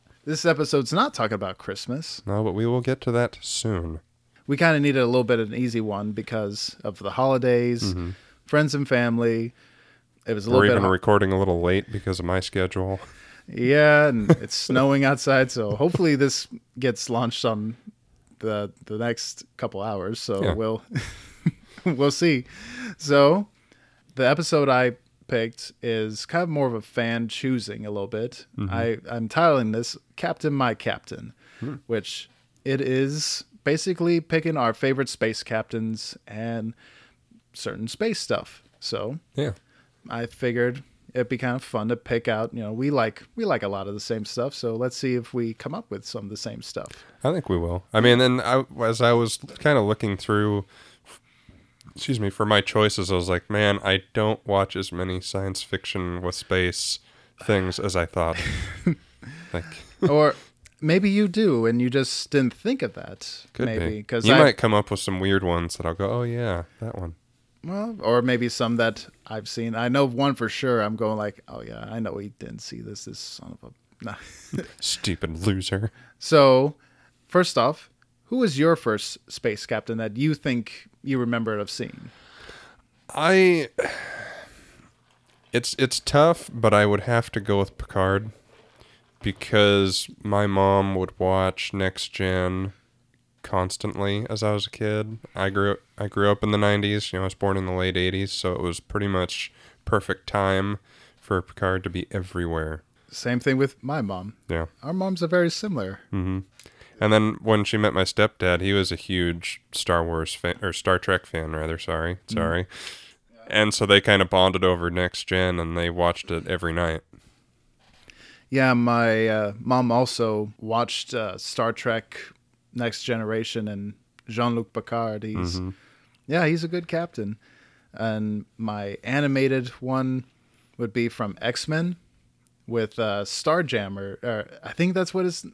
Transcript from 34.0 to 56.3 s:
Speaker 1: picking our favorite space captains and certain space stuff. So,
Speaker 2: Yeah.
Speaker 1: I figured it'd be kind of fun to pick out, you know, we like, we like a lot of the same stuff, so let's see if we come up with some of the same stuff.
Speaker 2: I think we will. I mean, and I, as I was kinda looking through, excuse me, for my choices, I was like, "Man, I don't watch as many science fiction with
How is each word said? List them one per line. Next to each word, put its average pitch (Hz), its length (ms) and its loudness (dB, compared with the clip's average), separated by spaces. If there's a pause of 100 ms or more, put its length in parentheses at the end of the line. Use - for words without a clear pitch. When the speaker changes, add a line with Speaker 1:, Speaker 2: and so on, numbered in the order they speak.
Speaker 1:
picking 160 360 -2
our 117 180 2
favorite 135 340 0
space - 340 -2
captains 110 760 -6 (120)
and 113 440 -8 (800)
certain - 360 -8
space 220 320 -4
stuff. - 420 -6 (160)
So, 113 400 -6 (160)
Speaker 2:
Yeah. 135 180 -2 (560)
Speaker 1:
I 117 180 -6
figured 123 580 -2 (280)
it'd 123 160 -2
be 131 100 -2
kind 123 180 -2
of 131 80 -10
fun 110 240 -4
to 120 80 0
pick 117 320 -4
out, 113 260 -2
you 117 80 -8
know, 107 100 -6
we 127 160 -2
like, 120 360 0 (100)
we 226 100 -6
like 135 200 0
a 101 40 -2
lot 98 200 -4
of 101 60 -6
the 104 60 -8
same 110 240 -4
stuff, 123 300 -4
so 113 220 -4
let's 123 200 -4
see 127 200 -2
if 120 180 -6
we 117 200 -2
come 139 200 -10
up 220 160 -12
with 101 140 -10
some 110 220 -10
of 98 40 -12
the 104 60 -10
same 117 260 -10
stuff. - 240 -10 (380)
Speaker 2:
I 143 80 2
think 180 160 -4
we 90 100 2
will. 85 240 -2 (100)
I 110 80 4
mean, 120 200 8
and 127 200 4
I, 131 220 2 (180)
as 113 200 0
I 120 120 6
was 117 240 2 (220)
kinda 147 240 4
looking 104 340 0
through, 104 500 0 (1300)
excuse 123 240 -2
me, 98 100 0
for 104 160 -2
my 104 140 6
choices, 101 500 0
I 92 60 2
was 87 120 0
like, 90 220 -2
"Man, 104 320 2
I 95 220 0 (100)
don't 107 320 0
watch 98 300 2
as 95 160 -4
many 90 280 -4
science 95 440 -6
fiction 90 580 -6
with 90 140 -4